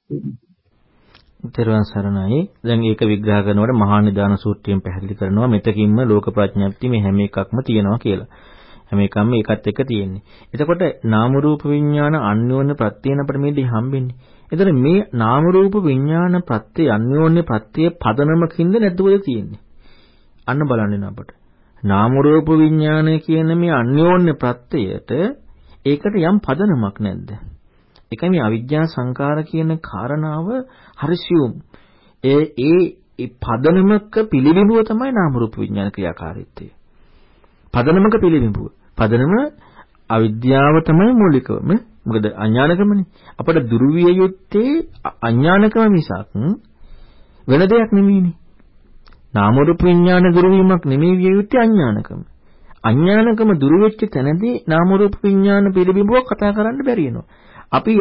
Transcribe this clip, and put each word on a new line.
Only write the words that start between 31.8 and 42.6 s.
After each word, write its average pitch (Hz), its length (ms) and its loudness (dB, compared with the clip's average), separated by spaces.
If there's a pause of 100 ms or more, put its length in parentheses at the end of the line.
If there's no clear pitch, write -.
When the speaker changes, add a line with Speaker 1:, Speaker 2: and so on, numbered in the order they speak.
Speaker 2:
ඒ, 139 200 2 (160)
ඒ, 160 220 2 (340)
ඒ 120 200 -10
පදනමක 185 800 0 (120)
පිළිබිඹුව 190 560 2
තමයි 226 300 -2
නාම 175 220 0
රූප 113 220 -2
විඥාන 101 360 -6
ක්‍රියාකාරීත්වය. 85 760 -10 (1080)
පදනමක 180 440 2
පිළිබිඹුව. 117 540 0 (200)
පදනම 120 420 0 (720)
අවිද්‍යාව 123 760 2
තමයි 165 320 4
මූලිකවම. 143 560 2 (320)
මොකද 107 240 -4 (100)
අඥානකමනේ. 175 720 0 (280)